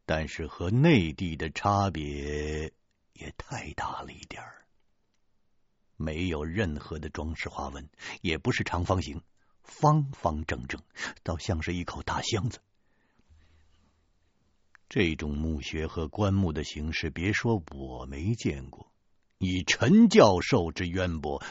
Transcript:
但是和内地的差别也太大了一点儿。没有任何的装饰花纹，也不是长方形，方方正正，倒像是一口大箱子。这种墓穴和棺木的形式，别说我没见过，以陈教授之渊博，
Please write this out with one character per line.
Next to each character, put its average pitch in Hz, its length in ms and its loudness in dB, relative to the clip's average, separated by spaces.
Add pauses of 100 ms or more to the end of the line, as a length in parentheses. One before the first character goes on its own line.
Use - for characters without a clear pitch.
但 78 220 0
是 - 180 -8
和 87 240 -4
内 113 440 6
地 82 220 -4
的 80 140 -6
差 101 400 2
别 76 840 -6 (400)
也 - 240 -16
太 - 360 -10
大 - 300 -8
了 - 80 -14
一 - 140 -18
点 - 180 -14
儿。 - 140 -20 (1400)
没 80 260 -4
有 78 180 -2
任 82 340 -2
何 80 180 -10
的 82 120 -8
装 80 260 -6
饰 - 140 -8
花 - 180 -6
纹， 71 220 -12 (320)
也 80 160 0
不 120 160 0
是 - 100 -2
长 90 220 0
方 92 160 2
形， - 200 -10 (420)
方 151 500 4
方 80 320 -2
正 62 200 -6
正， - 160 -10 (420)
倒 85 140 -2
像 82 240 -2
是 87 140 -4
一 87 80 -4
口 - 200 -8
大 - 180 -2
箱 110 280 -2
子。 - 120 -10 (2250)
这 85 300 2
种 73 200 -4
墓 78 220 -2
穴 78 280 -6
和 80 200 -4
棺 98 260 0
木 92 200 2
的 76 100 -4
形 78 300 -6
式， 80 160 -4
别 87 240 -2
说 113 280 0 (140)
我 65 300 -10
没 71 280 -4
见 73 360 -4
过， - 240 -20 (460)
以 90 240 0
陈 214 440 8
教 120 320 10
授 85 320 2
之 90 160 -4
渊 87 320 0
博， 71 320 -4